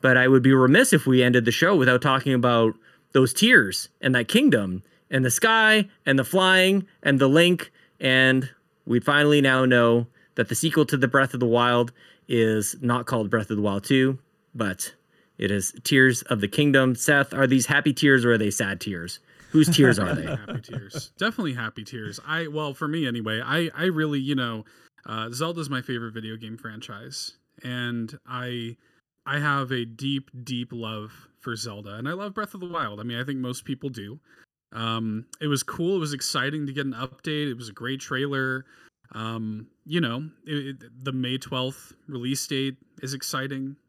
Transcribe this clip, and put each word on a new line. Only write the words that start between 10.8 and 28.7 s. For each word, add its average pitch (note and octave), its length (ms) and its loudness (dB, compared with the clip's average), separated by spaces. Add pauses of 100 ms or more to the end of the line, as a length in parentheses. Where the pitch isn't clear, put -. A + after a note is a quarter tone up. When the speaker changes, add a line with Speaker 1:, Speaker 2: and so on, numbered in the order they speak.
Speaker 1:
to D3 100 -4
the C3 120 2
Breath C3+ 260 0
of B2+ 60 -4
the B2 60 2
Wild A#2+ 440 2 (380)
is A2 520 0
not A#2+ 260 -2
called A2+ 220 -2
Breath G#2+ 220 -2
of A2 60 -4
the G#2 60 -2
Wild G2+ 200 -2
two, C3 380 0 (340)
but G2+ 400 -6 (420)
it G#2 140 -4
is G2+ 320 -4
Tears C3 400 4
of A2+ 180 -2
the G2+ 80 -2
Kingdom. C3+ 460 2
Seth, C#3 400 0
are C3+ 140 2
these C3 180 2
happy C#3+ 260 0
tears C3+ 320 4
or A#2+ 100 4
are A2+ 40 2
they G#2 120 0
sad G2 300 -4
tears? F2 380 -10 (340)
Whose D#3 220 4
tears B2+ 240 6
are F#2 140 -2
they? D#2 140 -4
Speaker 2:
<laughs> - 200 -8
Happy C3+ 140 -8
tears. - 560 -14
Definitely G3 380 -4
happy A2 300 -10
tears. G#2+ 420 -12
I, D#3+ 220 -4
well, D3 260 -6
for D3+ 140 -6
me D#3 180 -2
anyway, A2+ 360 -4
I, D#3+ 320 -2
I D3 100 -6
really, D#3 340 0
you C3+ 160 -2
know, A#2 300 -4 (420)
uh, A2 240 -8
Zelda's D#3 400 -6
my C3 100 -4
favorite A#2 320 -8
video A2 240 -12
game A2+ 220 -16
franchise, A2 800 -16 (260)
and B2 640 -8
I, B2 500 -10 (480)